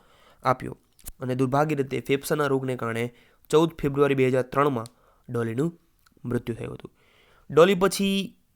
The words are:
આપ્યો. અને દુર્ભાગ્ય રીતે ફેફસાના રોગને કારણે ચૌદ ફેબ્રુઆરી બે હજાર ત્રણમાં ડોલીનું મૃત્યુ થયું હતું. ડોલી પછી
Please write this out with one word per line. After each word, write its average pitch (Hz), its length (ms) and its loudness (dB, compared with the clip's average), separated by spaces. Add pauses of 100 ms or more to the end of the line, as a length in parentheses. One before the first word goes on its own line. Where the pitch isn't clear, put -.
(440)
આપ્યો. - 340 -4 (420)
અને 127 160 -4
દુર્ભાગ્ય 139 400 0
રીતે 135 240 -2
ફેફસાના 139 480 -2
રોગને 131 280 0
કારણે 117 380 -6 (360)
ચૌદ 160 200 4 (120)
ફેબ્રુઆરી 139 340 2
બે 127 120 4
હજાર 127 140 2
ત્રણમાં 131 440 0 (440)
ડોલીનું 120 500 -4 (460)
મૃત્યુ 120 300 -4
થયું 120 180 -12
હતું. - 180 -18 (600)
ડોલી 180 240 6
પછી 196 640 0 (180)